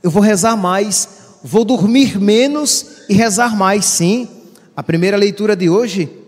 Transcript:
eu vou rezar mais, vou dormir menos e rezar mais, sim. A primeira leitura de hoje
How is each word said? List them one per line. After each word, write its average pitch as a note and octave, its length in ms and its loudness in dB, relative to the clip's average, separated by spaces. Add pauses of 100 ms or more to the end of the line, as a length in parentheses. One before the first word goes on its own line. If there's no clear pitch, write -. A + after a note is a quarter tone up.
eu F3 80 -2
vou G3 120 2
rezar G#3+ 360 2
mais, G3 500 -2 (340)
vou F#3+ 220 0
dormir G#3+ 560 2
menos C4+ 640 0 (240)
e G#3 60 0
rezar A3+ 420 0
mais, G3 300 0
sim. A3 420 -2 (480)
A C#3+ 60 -10
primeira F3+ 340 0
leitura G3+ 400 0
de F3 140 0
hoje F#3+ 400 -2 (160)